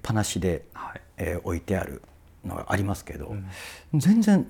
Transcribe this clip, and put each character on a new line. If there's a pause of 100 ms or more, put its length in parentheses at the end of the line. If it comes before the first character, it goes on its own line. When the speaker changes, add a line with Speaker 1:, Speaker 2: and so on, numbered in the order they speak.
Speaker 1:
ぱ
な
し
で、
Speaker 2:
は
い。 (160)
Speaker 1:
え
ー、
置
い
て
あ
る (420)
の
が
あ
り
ま
す
け
ど、
Speaker 2:
う
ん。
Speaker 1:
全
然